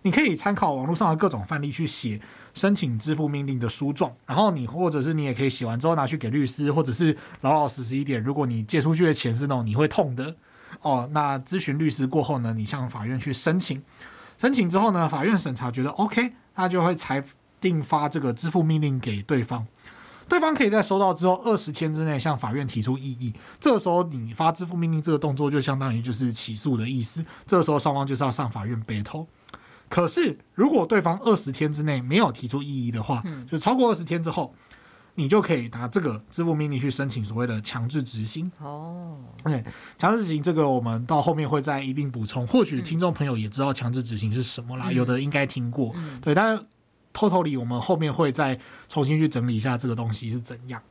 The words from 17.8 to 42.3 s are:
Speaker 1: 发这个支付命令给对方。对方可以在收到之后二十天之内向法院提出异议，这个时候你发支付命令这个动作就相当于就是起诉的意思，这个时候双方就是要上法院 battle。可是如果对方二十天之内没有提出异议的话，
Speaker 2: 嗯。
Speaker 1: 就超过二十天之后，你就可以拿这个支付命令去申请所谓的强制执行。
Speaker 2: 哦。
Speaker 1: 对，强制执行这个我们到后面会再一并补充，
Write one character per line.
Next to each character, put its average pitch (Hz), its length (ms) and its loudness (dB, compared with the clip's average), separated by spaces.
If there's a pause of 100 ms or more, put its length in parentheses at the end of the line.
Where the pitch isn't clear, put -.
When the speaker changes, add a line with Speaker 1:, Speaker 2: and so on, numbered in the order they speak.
Speaker 1:
发 147 280 0
这 165 100 -2
个 127 140 0
支 165 180 -4
付 175 100 4
命 156 200 4
令 139 180 0
给 107 240 -4
对 135 180 2
方。 113 240 -4 (640)
对 349 120 4
方 311 160 4
可 277 80 2
以 208 80 4
在 214 100 4
收 190 160 2
到 190 160 4
之 165 140 2
后 185 180 4
二 226 100 4
十 - 160 -4
天 156 220 -2
之 156 100 -2
内 151 160 0
向 151 160 0
法 110 160 -4
院 139 140 -2
提 113 160 -2
出 127 160 0
异 135 140 -8
议， 123 200 -6 (280)
这 294 140 4
个 214 60 4
时 - 80 -2
候 175 160 4
你 123 300 -6
发 160 180 2
支 175 140 -6
付 175 100 -8
命 170 160 0
令 160 80 2
这 156 120 0
个 151 80 4
动 143 160 0
作 143 160 2
就 147 100 2
相 135 160 0
当 135 180 -2
于 117 60 0
就 123 100 -4
是 120 200 0
起 110 240 -6
诉 127 200 0
的 113 140 -2
意 131 140 -2
思， 160 200 -6 (220)
这 196 120 4
个 175 40 6
时 160 80 2
候 147 80 4
双 147 160 2
方 139 120 0
就 135 100 -2
是 123 80 -2
要 131 80 2
上 123 180 -2
法 107 160 -8
院 113 220 -4
battle。 113 400 -6 (600)
可 175 200 2
是 240 280 0 (200)
如 220 120 4
果 294 160 4
对 208 160 2
方 170 200 2
二 220 160 4
十 - 160 -4
天 151 200 0
之 147 120 -4
内 143 180 0
没 123 140 -2
有 196 160 4
提 117 160 -8
出 139 160 -2
异 139 240 -4
议 - 20 0
的 113 140 -4
话， 117 200 -2
Speaker 2:
嗯。 143 220 -10
Speaker 1:
就 165 100 -6
超 208 200 2
过 247 160 6
二 - 20 4
十 170 100 -2
天 165 180 -4
之 160 100 -4
后， 156 200 -4 (640)
你 147 160 -2
就 208 100 6
可 180 160 2
以 117 120 -4
拿 120 200 -6
这 180 140 0
个 120 180 -2 (120)
支 170 120 -2
付 170 120 2
命 151 160 -2
令 135 80 -2
去 139 100 0
申 135 180 -2
请 117 160 -4
所 107 140 -6
谓 123 80 0
的 113 160 -4
强 117 260 -4
制 143 140 -2
执 117 220 -6
行。 160 340 -6
Speaker 2:
哦。 156 600 -12 (240)
Speaker 1:
对， 139 200 0 (360)
强 208 180 4
制 220 80 0
执 165 80 -2
行 151 80 0
这 175 100 2
个 156 160 4
我 131 140 2
们 117 240 -2
到 147 160 2
后 165 140 2
面 151 120 -2
会 143 140 0
再 139 220 -2
一 135 100 -4
并 143 180 -4
补 117 140 -4
充， 117 220 -4